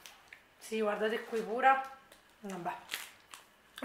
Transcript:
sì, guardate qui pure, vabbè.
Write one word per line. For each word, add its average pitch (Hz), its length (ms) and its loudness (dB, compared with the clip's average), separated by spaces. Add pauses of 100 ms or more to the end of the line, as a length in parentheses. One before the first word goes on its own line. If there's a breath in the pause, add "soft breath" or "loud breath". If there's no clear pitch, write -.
(600)
sì, 220 220 -2
guardate 214 420 0
qui 226 180 -2
pure, 254 400 6 (600)
vabbè. 180 320 -4 (1120)